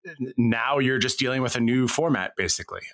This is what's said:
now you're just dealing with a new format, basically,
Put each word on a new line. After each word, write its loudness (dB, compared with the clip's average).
now 2
you're 2
just -2
dealing 0
with 0
a 0
new 4
format, 0
basically, -4